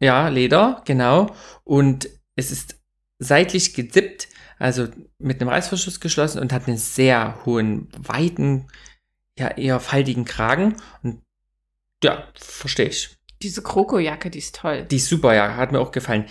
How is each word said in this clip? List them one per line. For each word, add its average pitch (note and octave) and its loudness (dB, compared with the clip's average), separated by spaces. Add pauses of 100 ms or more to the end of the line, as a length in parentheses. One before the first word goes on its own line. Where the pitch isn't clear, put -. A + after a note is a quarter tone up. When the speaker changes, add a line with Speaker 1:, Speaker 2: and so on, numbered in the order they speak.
Speaker 1:
Ja, C3+ 4
Leder, D3+ 2
genau. C#3 4 (280)
Und C#3 2 (260)
es C3 -4
ist - -10 (400)
seitlich E3 2
gezippt, F#3 0 (300)
also B2 -2 (300)
mit C3 -4
einem B2 0
Reißverschluss F3+ -2
geschlossen D3+ -2
und C3 -2
hat C3 -2
einen A#2 0
sehr A2+ 2
hohen, A2 0
weiten, C#3 -2 (720)
ja, C3 -4
eher C3 -2
faltigen C3 0
Kragen. D#3 0 (260)
Und A#2 -6 (800)
ja, - 0
verstehe - -6
ich. - -8 (260)
Speaker 2:
Diese G3 -10
Kroko-Jacke, F3+ -2
die D#3+ -14
ist - -14
toll. D3+ -4
Speaker 1:
Die C#3+ 0
ist B2+ 0
super, C#3 4
ja, G#2+ 2
hat B2+ -2
mir C3+ 2
auch B2+ -4
gefallen. G#2+ -2